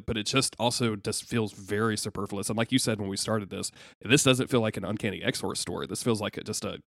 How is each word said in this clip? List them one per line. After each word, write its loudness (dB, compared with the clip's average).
but -2
it -2
just 2
also 2
just -4
feels 0
very 0
superfluous. -4
And -2
like 0
you 6
said 0
when -4
we -4
started 0
this, -6
this 6
doesn't 4
feel 4
like 2
an -4
Uncanny -2
X-Force -2
story. -4
This -6
feels 2
like -4
a, -8
just -6
a, -6